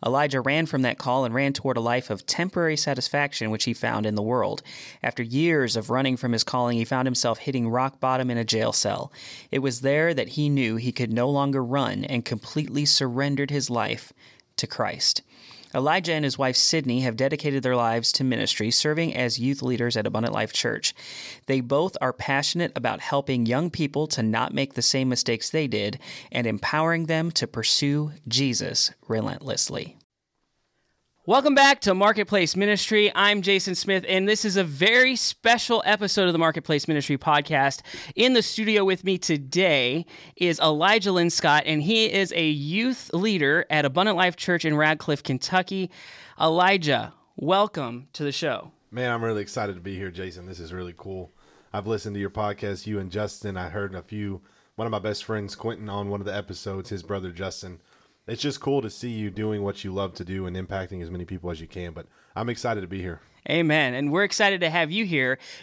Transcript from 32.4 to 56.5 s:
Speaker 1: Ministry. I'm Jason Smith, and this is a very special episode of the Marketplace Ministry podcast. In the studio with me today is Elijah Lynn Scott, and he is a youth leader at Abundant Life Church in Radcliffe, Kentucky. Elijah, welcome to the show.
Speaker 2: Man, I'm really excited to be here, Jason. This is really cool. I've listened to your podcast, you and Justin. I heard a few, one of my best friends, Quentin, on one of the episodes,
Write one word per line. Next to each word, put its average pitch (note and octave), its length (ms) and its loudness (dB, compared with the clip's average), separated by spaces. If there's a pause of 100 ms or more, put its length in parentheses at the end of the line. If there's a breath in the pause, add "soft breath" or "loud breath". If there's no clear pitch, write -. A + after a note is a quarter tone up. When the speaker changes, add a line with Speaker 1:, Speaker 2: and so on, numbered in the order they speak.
Speaker 1:
Ministry. G#3 580 4
I'm G3+ 300 4
Jason F#3+ 320 2
Smith, F#3+ 320 0
and F#3+ 200 2
this G#3 160 2
is G3 140 0
a F#3+ 60 6
very A3+ 520 4
special - 720 2
episode G3+ 400 2
of F3+ 80 4
the E3 60 2
Marketplace D#3+ 480 2
Ministry D3 280 0
podcast. D3 680 2 (340 loud breath)
In B3+ 180 6
the A#3 80 6
studio G#3 420 2
with F#3+ 200 2
me F#3 160 0
today D3 880 2 (280 loud breath)
is F3 240 2
Elijah F3+ 520 4
Lynn F3 180 4
Scott, D3+ 380 4
and D3+ 160 0
he A3 280 2
is F#3+ 240 0
a E3 120 2
youth E3 680 -2
leader E3+ 560 2
at D3+ 160 2
Abundant F3 320 2
Life F3+ 180 2
Church E3+ 300 0
in D3+ 100 2
Radcliffe, D3+ 460 2
Kentucky. F3+ 680 -2 (480 loud breath)
Elijah, D#3+ 760 4 (220)
welcome C#3+ 800 0
to D3+ 100 -8
the C#3+ 80 0
show. C3+ 400 -4 (180)
Speaker 2:
Man, B2 220 -2
I'm A#2 120 -2
really G#2+ 200 0
excited G2+ 320 -4
to F2 60 -14
be F#2+ 140 -8
here, F#2+ 140 -6
Jason. F2+ 380 -10
This F2 120 -14
is E2 140 -12
really F2+ 240 -10
cool. F#2 340 -12 (400 soft breath)
I've G2+ 160 -6
listened G#2 280 -4
to G2+ 40 -4
your G2 120 -4
podcast, G#2 560 -4
you G#2 100 -4
and F#2 140 -6
Justin. G2+ 460 -6
I F2+ 120 -6
heard G2 240 -6
a F2+ 80 -10
few, G2+ 400 -8 (340 soft breath)
one A2 120 -4
of A2+ 40 -4
my G#2+ 80 -2
best G#2 240 -4
friends, G#2 320 -6
Quentin, G#2+ 320 -8
on G2+ 220 -4
one G2+ 100 -2
of F#2+ 60 -8
the G2 100 -4
episodes, G2 540 -8